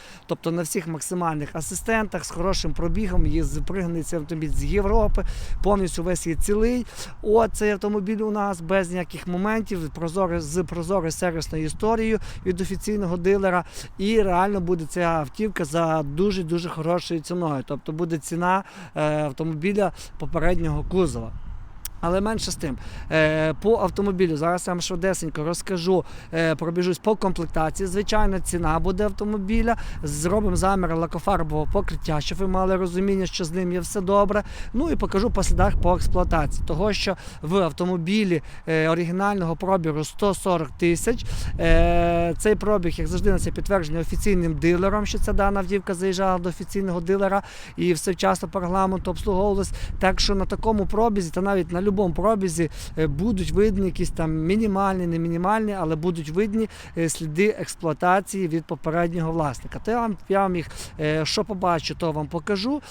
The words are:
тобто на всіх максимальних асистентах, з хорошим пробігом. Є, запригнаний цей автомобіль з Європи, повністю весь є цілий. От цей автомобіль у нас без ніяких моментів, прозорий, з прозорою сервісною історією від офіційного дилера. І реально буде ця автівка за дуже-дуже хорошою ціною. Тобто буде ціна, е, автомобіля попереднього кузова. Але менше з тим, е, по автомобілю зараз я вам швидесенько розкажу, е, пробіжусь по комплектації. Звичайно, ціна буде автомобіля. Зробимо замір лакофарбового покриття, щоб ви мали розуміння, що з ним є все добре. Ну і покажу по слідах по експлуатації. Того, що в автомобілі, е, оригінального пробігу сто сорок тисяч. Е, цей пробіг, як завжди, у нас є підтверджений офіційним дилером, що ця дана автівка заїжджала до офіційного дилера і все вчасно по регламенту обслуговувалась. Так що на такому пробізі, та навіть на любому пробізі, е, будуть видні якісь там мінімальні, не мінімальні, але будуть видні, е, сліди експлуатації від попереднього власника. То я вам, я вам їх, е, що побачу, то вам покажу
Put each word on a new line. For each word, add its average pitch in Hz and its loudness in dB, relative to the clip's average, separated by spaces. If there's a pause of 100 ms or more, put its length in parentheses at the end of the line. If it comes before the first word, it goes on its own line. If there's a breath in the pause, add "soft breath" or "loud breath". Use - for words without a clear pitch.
(260 loud breath)
тобто 165 -4
на 170 -2
всіх 165 -4
максимальних 160 -4
асистентах, 202 -2
з - -10
хорошим 170 0
пробігом. 175 2
Є, 151 4
запригнаний 170 -2
цей 170 -4
автомобіль 151 -4
з 139 2
Європи, 202 4 (380 loud breath)
повністю 185 2
весь 175 -2
є 165 0
цілий. 226 2 (360 loud breath)
От 214 4
цей 208 2
автомобіль 208 0
у 214 -2
нас 202 -2
без 175 0
ніяких 175 -6
моментів, 190 -2
прозорий, 170 -2
з 160 -2
прозорою 165 -2
сервісною 160 -2
історією 220 0 (260 loud breath)
від 185 -2
офіційного 190 -4 (260)
дилера. 185 2 (340 loud breath)
І 214 2
реально 190 2
буде 170 0
ця 175 -4
автівка 165 0
за 160 2
дуже-дуже 170 0
хорошою 165 -2
ціною. 156 -2
Тобто 143 -6
буде 165 -2
ціна, 180 0 (320 loud breath)
е, 151 0
автомобіля 160 -2 (280 loud breath)
попереднього 160 2
кузова. 123 0 (720)
Але 180 2
менше 208 -2
з - -6
тим, 135 -4 (340 loud breath)
е, 156 4
по 214 2
автомобілю 185 2
зараз 170 0
я 185 0
вам 175 -4
швидесенько 170 -2
розкажу, 175 0 (280 loud breath)
е, 165 2
пробіжусь 170 -2
по 214 2
комплектації. 170 -2
Звичайно, 202 2
ціна 165 0
буде 190 0
автомобіля. 214 0 (280 loud breath)
Зробимо 175 0
замір 185 2
лакофарбового 165 0
покриття, 160 0
щоб 160 -4
ви 202 0
мали 185 2
розуміння, 190 0
що 175 -4
з 156 -4
ним 180 -2
є 180 0
все 196 -4
добре. 202 4 (300 loud breath)
Ну 311 2
і 285 0
покажу 202 0
по 190 2
слідах - 6
по 175 4
експлуатації. 165 2
Того, 190 0
що 190 -2 (240 loud breath)
в 160 0
автомобілі, 180 2 (240 loud breath)
е, 160 2
оригінального 175 0
пробігу 165 0
сто 202 0
сорок 170 0
тисяч. 180 0 (340 loud breath)
Е, 170 6
цей 214 4
пробіг, 190 2
як 156 -2
завжди, 180 2
у 196 8
нас 170 2
є 160 0
підтверджений 165 0
офіційним 170 2
дилером, 180 2
що 214 0
ця 214 2
дана 196 4
автівка 190 -2
заїжджала 185 0
до 175 -2
офіційного 180 -4
дилера 196 2 (340 loud breath)
і 175 2
все 175 -2
вчасно 185 0
по 190 -4
регламенту 185 0
обслуговувалась. 196 0 (280 loud breath)
Так 190 2
що 202 2
на 196 0
такому 208 0
пробізі, 202 2
та 185 -2
навіть 190 0
на 175 -2 (100)
любому 190 2
пробізі, 180 0 (280 loud breath)
е, 160 2
будуть 180 0
видні 202 4
якісь 180 -2
там 160 -2
мінімальні, 190 0
не 165 0
мінімальні, 185 0
але 165 -2
будуть 160 -2
видні, 214 0 (280 loud breath)
е, 165 0
сліди 165 0
експлуатації 180 0
від 160 -2
попереднього 165 -2
власника. 151 -4
То 214 -4
я 240 0
вам, 226 -2 (120)
я 196 4
вам 190 2
їх, 165 -4 (300 loud breath)
е, 156 0
що 208 0
побачу, 175 -2
то 165 -2
вам 151 -4
покажу 202 -2